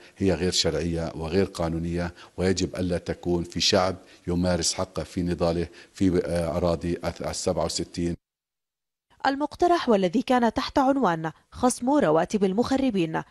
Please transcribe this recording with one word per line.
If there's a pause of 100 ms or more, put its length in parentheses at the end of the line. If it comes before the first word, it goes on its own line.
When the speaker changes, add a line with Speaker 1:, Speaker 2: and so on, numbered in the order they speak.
(180)
Speaker 1:
هي
غير
شرعية
وغير
قانونية، (220)
ويجب
ألا
تكون
في
شعب (300)
يمارس
حقه
في
نضاله (260)
في،
آه،
أراضي
الس-،
السبعة
وستين. (1080)
Speaker 2:
المقترح
والذي
كان
تحت
عنوان (200)
خصم
رواتب
المخربين